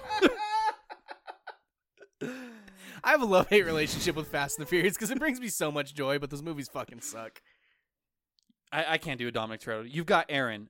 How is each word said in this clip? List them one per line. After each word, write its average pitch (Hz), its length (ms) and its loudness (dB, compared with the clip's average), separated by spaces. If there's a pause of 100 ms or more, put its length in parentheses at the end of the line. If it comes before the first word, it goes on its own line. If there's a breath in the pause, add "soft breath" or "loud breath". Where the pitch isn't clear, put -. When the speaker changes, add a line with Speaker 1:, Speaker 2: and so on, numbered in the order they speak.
(3000 loud breath)
Speaker 1:
I 254 100 6
have 302 100 6
a 240 40 2
love-hate 196 380 8
relationship 160 500 0
with 151 140 -4
Fast 143 300 -2
and 147 80 -6
the - 20 -14
Furious 180 280 4
'cause 208 140 -4
it 269 80 -2
brings 254 220 -2
me 247 80 -6
so 156 240 -2
much 143 220 -4
joy, 143 240 0
but 143 120 -6
those 143 120 -8
movies 147 260 -8
fucking 123 320 -10
suck. 113 400 -12 (1300)
Speaker 2:
I, 156 220 0
I 160 40 2
can't 143 200 -6
do 120 100 -2
a 117 40 -6
Dominic 110 300 -4
Toretto. 113 280 -6
You've 160 160 -4
got 170 220 4
Aaron, 117 420 -2